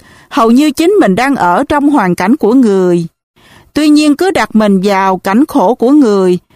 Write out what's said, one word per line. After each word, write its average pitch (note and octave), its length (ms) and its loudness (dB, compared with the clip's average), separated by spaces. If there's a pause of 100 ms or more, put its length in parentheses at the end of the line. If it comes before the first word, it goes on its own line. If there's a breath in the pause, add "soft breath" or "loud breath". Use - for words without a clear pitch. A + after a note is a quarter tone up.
(280 soft breath)
hầu A#3 220 0
như C#4+ 200 2
chính D#4+ 200 -2
mình C#4 240 0
đang B3+ 220 -2
ở F3 320 -2
trong C#4+ 220 0
hoàn G3+ 240 0
cảnh G3 220 -2
của G#3+ 180 0
người. F#3+ 520 0 (680 soft breath)
Tuy D4+ 140 0
nhiên D4 280 2
cứ F#4 140 -2
đặt A#3+ 260 -4
mình G#3 280 0
vào F#3+ 340 0
cảnh G#3 300 0
khổ F#3 260 0
của A#3 160 -2
người, G3+ 480 2 (180 soft breath)